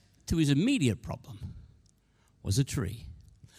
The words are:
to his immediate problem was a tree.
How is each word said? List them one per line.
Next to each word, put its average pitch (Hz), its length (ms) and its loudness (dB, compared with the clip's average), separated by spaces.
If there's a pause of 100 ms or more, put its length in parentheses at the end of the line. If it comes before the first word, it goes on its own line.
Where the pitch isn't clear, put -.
(260)
to - 100 0
his 156 140 4
immediate 151 520 2
problem - 520 -12 (920)
was 101 160 0
a 139 60 2
tree. - 400 -6 (540)